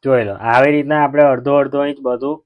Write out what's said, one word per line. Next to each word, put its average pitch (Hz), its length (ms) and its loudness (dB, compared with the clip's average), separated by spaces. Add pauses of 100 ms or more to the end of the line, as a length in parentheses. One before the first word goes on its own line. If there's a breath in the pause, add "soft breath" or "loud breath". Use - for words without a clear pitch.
જોઈ 131 200 0
લો, 101 120 -6 (160)
આવી 139 240 4
રીતના 147 280 0
આપણે 143 200 2
અડધો 139 340 2
અડધો 143 280 0
ઇંચ 143 160 -8
બધું 131 440 -6